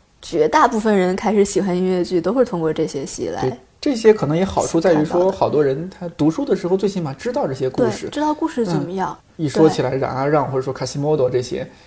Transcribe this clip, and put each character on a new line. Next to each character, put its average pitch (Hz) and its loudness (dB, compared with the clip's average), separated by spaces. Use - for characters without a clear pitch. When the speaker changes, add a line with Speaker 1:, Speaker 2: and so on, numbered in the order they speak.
Speaker 1:
绝 - 0
大 302 4
部 233 0
分 208 2
人 185 2
开 202 0
始 202 4
喜 202 0
欢 180 0
音 180 0
乐 185 0
剧， 175 0
都 214 0
是 247 6
通 170 -4
过 160 0
这 160 -2
些 147 -8
戏 131 -6
来。 85 -6
Speaker 2:
对， - -2
这 285 0
些 220 6
可 214 2
能 147 0
也 175 2
好 190 -2
处 165 0
在 175 4
于 151 2
说， - -
Speaker 1:
看 175 0
到 180 4
的。 190 2
Speaker 2:
好 135 0
多 147 2
人 143 -2
他 185 -12
读 151 2
书 269 -2
的 240 0
时 175 -6
候 180 2
最 190 0
起 190 -4
码 147 -4
知 233 -6
道 262 -2
这 139 -4
些 131 -2
故 247 0
事。 - -8
Speaker 1:
对， - -6
知 - -6
道 302 0
故 320 -4
事 240 -2
怎 175 -2
么 165 -8
样。 185 -4
Speaker 2:
嗯， 160 -2
一 139 0
说 156 4
起 151 -2
来 127 -2
冉 135 -2
阿 131 -2
让， 147 2
Speaker 1:
对。 123 -8
Speaker 2:
或 131 0
者 131 -2
说 131 -6
卡 - -8
西 123 -8
莫 147 0
多 131 2
这 123 0
些。 131 -8